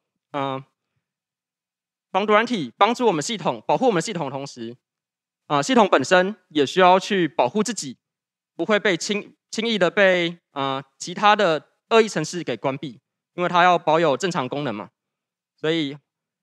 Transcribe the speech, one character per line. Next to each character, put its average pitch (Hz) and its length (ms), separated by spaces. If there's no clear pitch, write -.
呃， 139 340
防 190 120
毒 214 80
软 214 140
体 165 300
帮 214 180
助 247 140
我 - 20
们 156 100
系 226 160
统， 156 300
保 151 100
护 233 100
我 247 40
们 175 100
系 214 120
统 160 140
的 131 40
同 139 160
时， 120 300
呃， 147 120
系 254 140
统 220 140
本 147 160
身 185 320
也 147 140
需 131 140
要 185 220
去 185 260
保 135 220
护 208 120
自 214 140
己， - 240
不 165 100
会 208 140
被 185 180
轻-， - 380
轻 220 160
易 220 100
的 175 140
被， 180 480
呃， 135 280
其 - 160
他 208 220
的 170 360
恶 226 120
意 220 80
程 160 160
式 165 200
给 123 120
关 135 220
闭， 131 220
因 180 80
为 175 60
它 175 160
要 180 120
保 160 220
有 156 180
正 185 140
常 147 180
功 143 140
能 131 100
嘛。 101 180
所 151 120
以 151 300